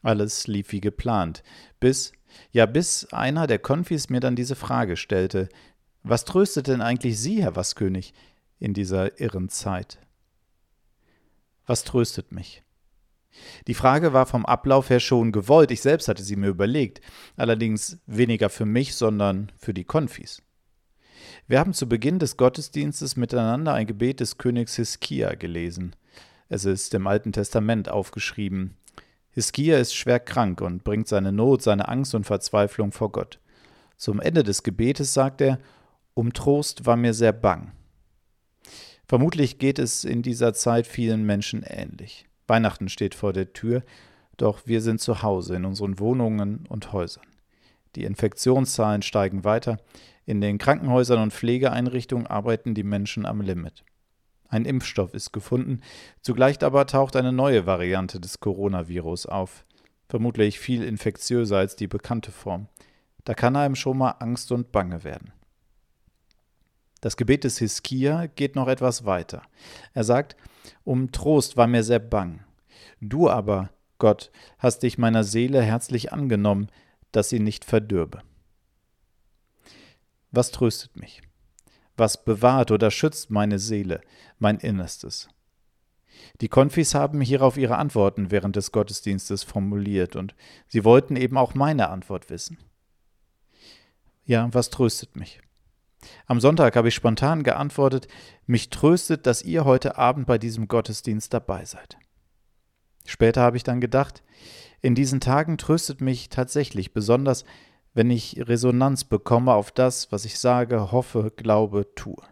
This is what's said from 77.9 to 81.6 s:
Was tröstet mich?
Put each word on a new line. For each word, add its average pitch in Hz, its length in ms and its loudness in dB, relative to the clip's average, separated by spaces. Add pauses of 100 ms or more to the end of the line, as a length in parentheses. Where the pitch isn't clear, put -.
Was 120 200 2
tröstet - 460 -2
mich? - 240 -20 (760)